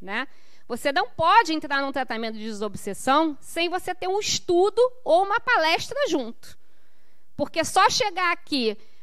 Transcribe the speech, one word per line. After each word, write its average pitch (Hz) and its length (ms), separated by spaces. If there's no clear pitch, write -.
né? 214 260
Você 247 240
não 370 200
pode 349 420
entrar 285 280
num 277 120
tratamento 226 460
de 214 60
desobsessão 220 960
sem 339 280
você 359 260
ter 359 140
um 381 100
estudo 403 600
ou 349 200
uma 403 140
palestra 415 580
junto. 262 500
Porque 302 280
só 392 260
chegar 370 420
aqui, 247 440